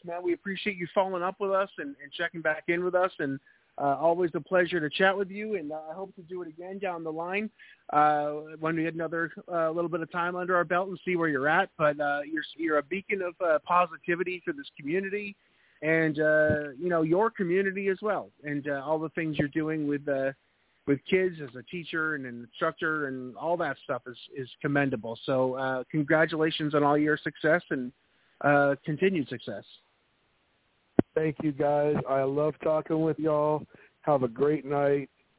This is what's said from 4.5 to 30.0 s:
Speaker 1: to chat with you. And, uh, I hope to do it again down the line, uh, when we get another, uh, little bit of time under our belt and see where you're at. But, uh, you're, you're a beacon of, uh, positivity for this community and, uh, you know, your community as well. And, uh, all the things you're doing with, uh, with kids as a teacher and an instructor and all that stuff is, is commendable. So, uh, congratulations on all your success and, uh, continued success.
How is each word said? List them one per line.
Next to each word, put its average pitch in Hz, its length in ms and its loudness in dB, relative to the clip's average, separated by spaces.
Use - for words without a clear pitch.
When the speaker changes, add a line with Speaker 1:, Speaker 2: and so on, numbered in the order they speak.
Speaker 1:
to 151 80 0
chat 190 280 4
with 196 140 -2
you. 208 260 -6
And, 151 140 -6
uh, 156 100 -8
I 156 40 -10
hope 190 220 -10
to 190 60 -18
do 180 200 -10
it 165 60 -12
again 180 300 -12
down 175 260 -6
the 160 80 -4
line, 185 380 -4
uh, 147 380 4
when 156 160 0
we 160 100 0
get 165 100 -2
another, 165 360 -2
uh, 165 180 2
little 170 200 -2
bit 170 100 -2
of 160 100 -8
time 175 240 -2
under 180 220 0
our 175 80 4
belt 180 240 0
and 185 160 -8
see 185 100 0
where 165 140 2
you're 139 180 0
at. 175 300 4
But, 147 240 2
uh, 147 280 0
you're, 156 140 -4
you're 156 220 2
a 147 40 4
beacon 190 400 -4
of, 175 120 -6
uh, 156 200 6
positivity 175 800 0
for 175 80 -2
this 143 140 -14
community 196 560 -4
and, 160 360 2
uh, 151 520 4
you 143 180 -6
know, 170 140 2
your 180 280 4
community 196 580 0
as 185 120 0
well. 180 300 -4
And, 143 240 -4
uh, 139 180 -2
all 156 140 0
the 156 120 -4
things 156 280 -2
you're 185 100 2
doing 156 380 -2
with, 143 220 -2
uh, 135 240 0
with 139 140 2
kids 185 320 2
as 123 140 -12
a 123 80 -12
teacher 160 500 -4
and 139 100 -6
an 120 240 -12
instructor 156 600 -2
and 127 280 -8
all 165 220 -2
that 147 260 -2
stuff 127 220 -6
is, 123 100 -12
is 131 140 -8
commendable. 131 640 0
So, 131 280 2
uh, 131 360 -2
congratulations 156 840 2
on 147 80 4
all 147 140 6
your 151 220 2
success 160 500 0
and, 131 240 -4
uh, 143 360 6
continued 165 420 0
success. 104 360 -10